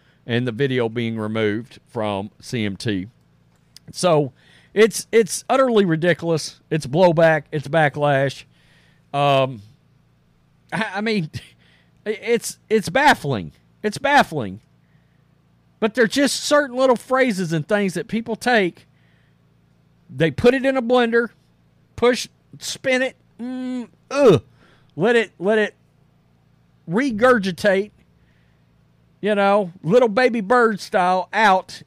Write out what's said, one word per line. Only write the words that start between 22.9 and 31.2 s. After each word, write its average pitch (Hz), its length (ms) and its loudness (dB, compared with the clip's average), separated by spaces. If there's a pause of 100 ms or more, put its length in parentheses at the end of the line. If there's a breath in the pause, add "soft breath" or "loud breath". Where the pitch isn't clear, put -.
it, 262 140 -6 (240)
mm, 254 480 -8 (220)
ugh, 240 340 4 (500 soft breath)
let 226 220 2
it, 220 220 0
let 208 200 0
it 208 160 -2 (1120)
regurgitate, 208 1040 0 (1300)
you 202 140 0
know, 196 380 2 (100)
little 233 260 4
baby 233 320 0
bird 226 380 2
style 185 540 0